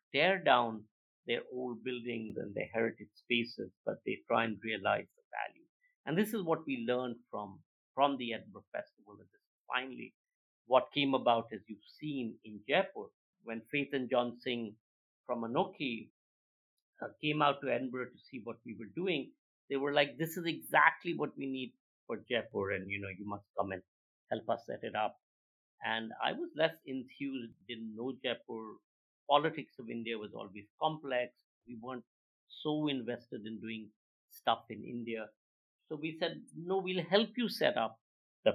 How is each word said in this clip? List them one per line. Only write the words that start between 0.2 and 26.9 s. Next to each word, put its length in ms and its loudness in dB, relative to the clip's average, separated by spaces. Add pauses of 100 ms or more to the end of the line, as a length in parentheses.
down 400 4 (440)
their 140 0 (120)
old 300 -4
buildings 540 -4
and 180 -4
their 180 -4
heritage 400 0
spaces, 560 -2 (160)
but 200 -2
they 120 -2 (100)
try 180 4
and 180 -2
realize 420 2 (100)
the 140 -20
value. 320 -8 (460)
And 120 0
this 160 2
is 100 -2
what 220 0
we 220 -2
learned 300 0 (120)
from, 300 -8 (340)
from 240 4
the 160 -2
Edinburgh 380 -10
Festival. 420 -10
And 140 -20
this 140 -20
is 260 -20
finally 460 -4 (520)
what 280 6
came 200 4
about, 400 4
as 140 -6
you've 120 -12 (200)
seen 440 -4
in 240 -12
Jaipur, 400 2 (360)
when 180 -6 (100)
Faith 220 0
and 160 0
John 300 2
Singh 360 -4 (500)
from 180 -2
Anokhi, 640 -2 (920)
uh, 60 -6 (140)
came 200 0
out 200 4
to 80 -2
Edinburgh 360 0
to 140 -12 (100)
see 140 -10
what 220 -8
we 140 -10
were 160 -14
doing. 360 -2 (380)
They 80 0
were 160 0
like, 240 4
"This 200 -2
is 80 -2
exactly 720 6
what 220 -2
we 100 -4
need 260 -4 (320)
for 120 -4 (120)
Jaipur, 420 0
and, 180 -4
you 120 -6
know, 80 -6
you 180 -10
must 180 -6 (120)
come 140 0
and 100 -4 (480)
help 200 -4
us 160 -2
set 180 -8
it 120 -6
up." 220 -2 (680)
And 280 -2 (120)
I 100 0
was 220 -6
less 200 2 (100)
enthused, 680 -8 (140)